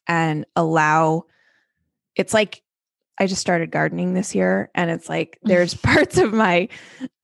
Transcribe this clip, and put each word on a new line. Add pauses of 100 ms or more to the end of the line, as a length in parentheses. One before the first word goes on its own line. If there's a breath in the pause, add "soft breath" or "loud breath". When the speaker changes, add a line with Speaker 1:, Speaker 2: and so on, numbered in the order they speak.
Speaker 1:
and (120)
allow, (920)
it's
like, (560)
I
just
started
gardening
this
year,
and
it's
like,
there's
Speaker 2:
<laughs>
Speaker 1:
parts
of
my, (560 loud breath)